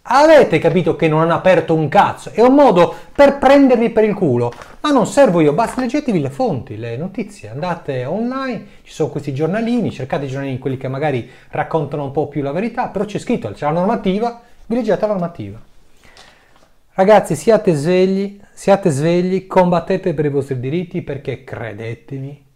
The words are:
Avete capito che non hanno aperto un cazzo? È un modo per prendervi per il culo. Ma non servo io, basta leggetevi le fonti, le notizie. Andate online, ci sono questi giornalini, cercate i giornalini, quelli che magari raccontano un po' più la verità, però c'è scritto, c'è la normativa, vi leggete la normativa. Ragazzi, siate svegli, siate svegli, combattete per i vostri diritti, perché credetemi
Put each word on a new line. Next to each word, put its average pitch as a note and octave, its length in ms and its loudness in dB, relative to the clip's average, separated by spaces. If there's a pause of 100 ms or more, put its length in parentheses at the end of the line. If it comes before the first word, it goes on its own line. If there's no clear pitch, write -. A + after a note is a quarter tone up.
Avete C#4+ 520 6
capito E3 380 0
che E3 120 0
non D#3 140 2
hanno E3 100 0
aperto E3 420 2
un D#3 140 0
cazzo? D#3 400 0
È - 140 0
un B3+ 100 6
modo A3 420 6 (160)
per - 280 4
prendervi B3+ 500 6
per A3+ 160 2
il G#3+ 80 2
culo. A#2+ 400 0 (300)
Ma D4+ 80 0
non C4+ 160 4
servo G#3+ 340 4
io, D3 140 4
basta A3 260 -2
leggetevi B3+ 400 -2
le C3+ 80 -2
fonti, C3+ 480 -6
le A#2 220 -8
notizie. - 500 -10
Andate C#3+ 560 -6
online, A#3+ 640 -6 (160)
ci - 100 -20
sono D3+ 160 -4
questi D3 240 -8
giornalini, F#3+ 580 -2
cercate C#3 360 -6
i - 20 -8
giornalini, C3+ 300 -6
quelli C3 180 -6
che C3 120 -8
magari C3+ 380 -4 (220)
raccontano D3 560 -4
un C3+ 60 -8
po' C#3+ 180 -4
più D3 140 -6
la C#3 100 -4
verità, A3+ 360 -6
però G3+ 180 -6
c'è G3 120 -8
scritto, D3+ 340 -4
c'è - 120 -10
la D3 60 0
normativa, G3+ 720 -2 (240)
vi A3+ 80 -4
leggete G#3+ 260 0
la G#3+ 60 -2
normativa. E3 520 -6 (1300)
Ragazzi, G3 420 4
siate G#3+ 380 2
svegli, F#3+ 680 0 (140)
siate G3 380 0
svegli, F3 560 0
combattete F3+ 680 0
per D3+ 140 -2
i - 20 0
vostri C#3 320 -4
diritti, E3+ 400 -6
perché C3 440 -10
credetemi A#2 1000 -12 (120)